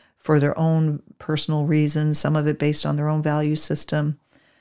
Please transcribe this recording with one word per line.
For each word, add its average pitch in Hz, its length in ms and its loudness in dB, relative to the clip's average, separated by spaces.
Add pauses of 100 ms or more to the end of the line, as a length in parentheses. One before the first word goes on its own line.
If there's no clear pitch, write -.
(180)
for 151 220 2
their 143 180 0
own 160 440 0 (180)
personal 151 460 -2
reasons, 151 540 2
some 151 160 0
of 147 120 0
it 151 120 -2
based 147 260 0
on 147 100 0
their 147 120 -2
own 156 140 0
value 151 340 0
system. 151 640 -2 (420)